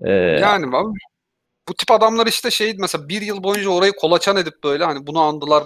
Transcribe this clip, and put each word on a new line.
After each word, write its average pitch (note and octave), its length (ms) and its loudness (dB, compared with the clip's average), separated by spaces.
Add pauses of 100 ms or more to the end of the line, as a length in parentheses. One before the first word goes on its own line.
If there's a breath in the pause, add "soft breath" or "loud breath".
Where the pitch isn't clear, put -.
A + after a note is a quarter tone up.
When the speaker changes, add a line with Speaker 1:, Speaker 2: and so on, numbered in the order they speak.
Speaker 1:
Ya. - 100 -2
Speaker 2:
E, F2+ 280 2
Speaker 1:
Yani F#3 380 0
abi, G#3+ 160 -2 (760)
bu B2 40 -8
tip - 180 -2
adamlar A3+ 360 4
işte A3+ 240 -2
şey, A3 260 -2
mesela E3 320 -6
bir G3+ 120 -6
yıl G3+ 220 -8
boyunca G3 260 0
orayı F#3 220 2
kolaçan G3 460 2
edip E3 260 -4
böyle D3 220 0
hani C#3+ 220 -4
bunu D#3 120 -2
andılar, D3+ 460 2